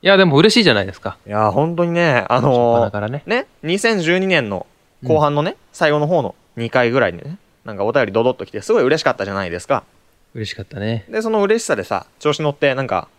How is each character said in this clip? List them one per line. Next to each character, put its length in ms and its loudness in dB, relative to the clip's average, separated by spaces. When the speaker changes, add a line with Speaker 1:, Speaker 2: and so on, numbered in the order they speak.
Speaker 1:
い 20 -2
や、 120 6
で 80 6
も 100 4
嬉 180 6
し 80 4
い 40 2
じ 40 6
ゃ 40 4
な 80 2
い 40 -2
で 60 -10
す 80 -16
か。 260 -10
Speaker 2:
い 40 -18
や、 220 2
本 260 -2
当 80 0
に 60 -4
ね、 360 0
あ 140 2
の 100 2
ー、 220 4
Speaker 1:
初 60 4
っ 40 2
端 80 -2
か 80 -4
ら 80 -4
ね。 180 -8
Speaker 2:
ね、 220 -4
二 160 -2
千 220 0
十 160 0
二 100 -2
年 220 0
の 180 -6
後 200 2
半 120 2
の 100 0
ね、 80 -2
Speaker 1:
う 20 -12
ん。 40 -16
Speaker 2:
最 200 0
後 80 2
の 80 0
方 140 2
の 140 -6
二 120 -4
回 220 2
ぐ 80 2
ら 80 4
い 60 -2
に 60 -14
ね、 180 -14
な 80 -14
ん 60 -12
か 80 -2
お 80 -2
便 140 2
り 40 -8
ド 100 0
ド 100 2
ッ 20 -4
と 120 -10
来 60 -20
て、 100 -10
す 120 -2
ご 80 2
い 20 2
嬉 160 2
し 40 -8
か 80 2
っ 40 -2
た 80 -6
じ 80 -6
ゃ 20 -6
な 120 -4
い 40 -8
で 120 -8
す 60 -18
か。 180 -4
Speaker 1:
嬉 160 -8
し 40 -12
か 80 -12
っ 20 -12
た 160 -18
ね。 260 -4
Speaker 2:
で、 140 -6
そ 80 -4
の 120 0
嬉 220 2
し 20 -10
さ 120 -2
で 80 -6
さ、 200 -4
調 140 0
子 80 -6
乗 80 0
っ 40 -4
て、 220 0
な 60 -4
ん 60 -4
か 200 -4